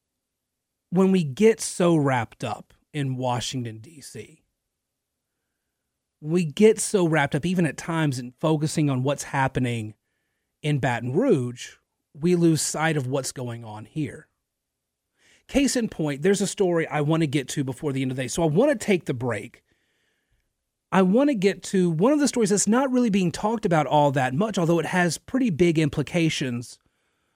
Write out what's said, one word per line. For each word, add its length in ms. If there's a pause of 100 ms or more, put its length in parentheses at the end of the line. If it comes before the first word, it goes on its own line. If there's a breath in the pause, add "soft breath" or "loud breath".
(920)
when 220
we 120
get 360
so 360
wrapped 480
up 300 (180)
in 240
Washington, 600
D 240
C, 420 (1800)
we 240
get 340
so 280
wrapped 280
up, 120
even 200
at 120
times, 400
in 200
focusing 520
on 120
what's 220
happening 680 (680)
in 160
Baton 360
Rouge, 600 (360)
we 240
lose 240
sight 360
of 100
what's 260
going 320
on 220
here. 420 (1160 soft breath)
Case 300
in 140
point, 320
there's 180
a 60
story 400
I 160
want 200
to 40
get 220
to 160
before 280
the 80
end 100
of 60
the 60
day. 60
So 140
I 40
want 240
to 120
take 220
the 80
break. 500 (1300)
I 120
want 260
to 60
get 300
to 260
one 240
of 60
the 80
stories 200
that's 180
not 240
really 200
being 200
talked 360
about 200
all 260
that 200
much, 240
although 220
it 80
has 320
pretty 320
big 280
implications 1000 (580)